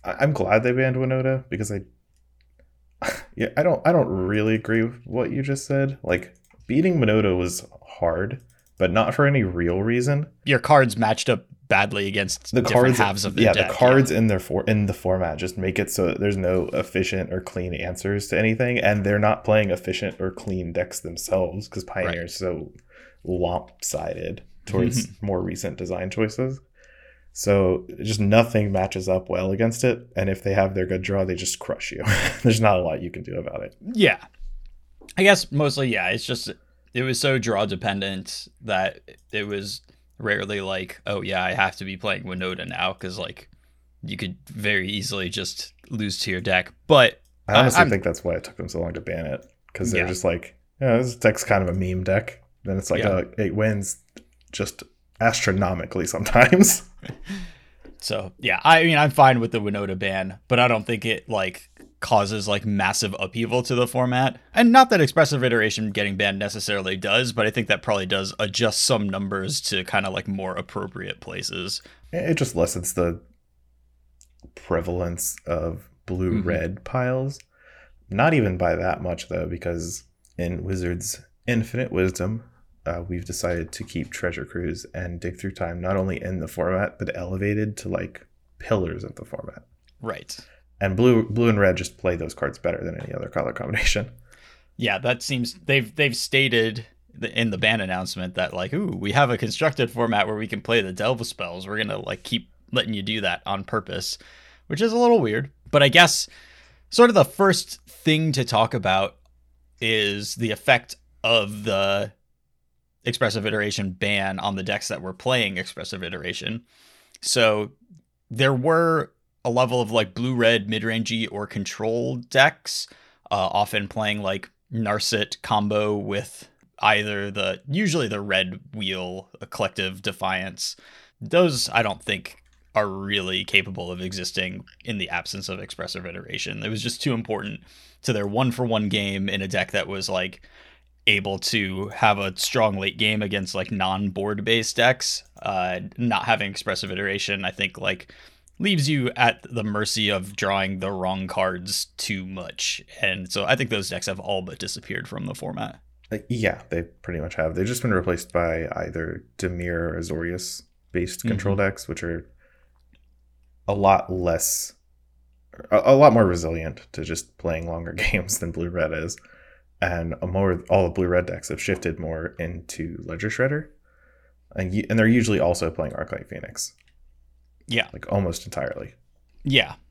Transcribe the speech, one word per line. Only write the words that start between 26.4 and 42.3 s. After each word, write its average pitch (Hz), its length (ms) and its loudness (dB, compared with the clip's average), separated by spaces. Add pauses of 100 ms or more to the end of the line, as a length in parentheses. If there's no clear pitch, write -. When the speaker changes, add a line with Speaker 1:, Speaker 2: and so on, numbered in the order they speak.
Speaker 1:
So 98 540 2 (140)
just 107 180 -2
nothing 107 540 4
matches 92 340 -2
up 92 220 0
well 92 220 0
against 113 340 0
it, 120 200 0 (120)
and 95 120 0
if 95 140 -4
they 98 100 0
have 95 220 4
their 92 100 0
good 92 160 -2
draw, 98 220 0
they 92 120 -2
just 90 240 -6
crush - 320 -8
you. - 120 -10 (180)
<laughs> - 220 -2
There's 110 160 6
not 104 200 6
a 90 40 0
lot 80 180 -2
you 87 80 -8
can 87 140 -12
do 90 160 -8
about - 240 -8
it. - 120 -14 (180)
Speaker 2:
Yeah. 175 280 4 (960)
I 190 60 4
guess 190 280 6
mostly, 143 360 2
yeah, 95 220 0
it's 107 160 -2
just, 120 240 -6 (440)
it 123 100 -2
was 127 160 0
so 135 180 2
draw 107 280 2
dependent 98 840 -4 (120)
that 98 380 -2 (320)
it 104 160 -4
was 101 340 -8 (380)
rarely 101 420 -2
like, 95 460 -6
"Oh 101 140 -4
yeah, 92 220 -2
I 92 100 -2
have 95 240 0
to 98 80 -10
be 95 120 -8
playing 98 280 -4
Winota 92 420 -6